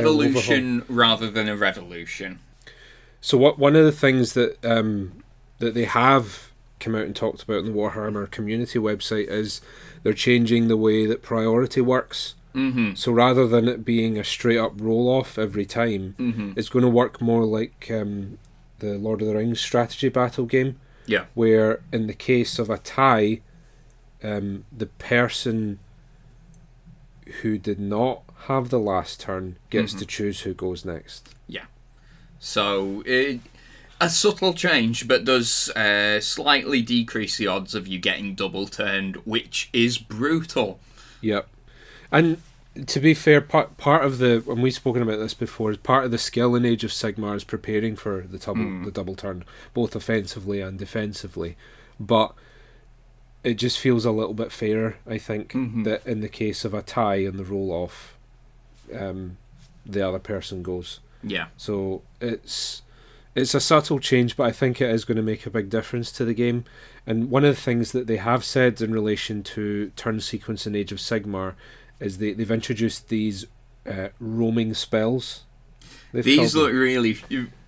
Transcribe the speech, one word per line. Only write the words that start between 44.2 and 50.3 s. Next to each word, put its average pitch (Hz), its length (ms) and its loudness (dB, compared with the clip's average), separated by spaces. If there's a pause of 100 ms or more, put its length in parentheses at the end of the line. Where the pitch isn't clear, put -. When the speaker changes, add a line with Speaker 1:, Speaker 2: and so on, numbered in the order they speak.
Speaker 1:
and 120 140 0
we've 127 120 2
spoken 123 260 0
about 110 180 0
this 110 140 -6
before, 110 440 -4
part 131 280 2
of 127 60 -2
the 117 80 0
skill 120 360 2
in 123 120 2
Age 117 180 0
of 107 60 -4
Sigmar 104 460 -4
is 101 80 -8
preparing 107 520 -4
for 95 320 -6
the 92 100 -12
double, 107 260 -4
Speaker 2:
Mm. 92 200 -8
Speaker 1:
the 104 60 -8
double 95 240 -8
turn, 92 300 -10 (280)
both 117 240 -2
offensively 101 640 -4